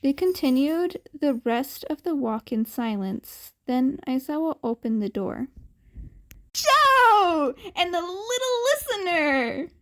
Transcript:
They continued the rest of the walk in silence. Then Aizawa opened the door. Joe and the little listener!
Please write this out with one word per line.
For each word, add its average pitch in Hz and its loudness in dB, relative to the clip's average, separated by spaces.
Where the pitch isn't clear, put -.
They 277 2
continued 320 2
the 285 0
rest 240 -2
of 302 -6
the 339 -2
walk 226 -4
in 220 0
silence. 208 -6
Then 254 0
Aizawa 294 -2
opened 226 -2
the 202 -2
door. - -6
Joe 453 4
and 359 -2
the 339 0
little 466 -4
listener! 339 -2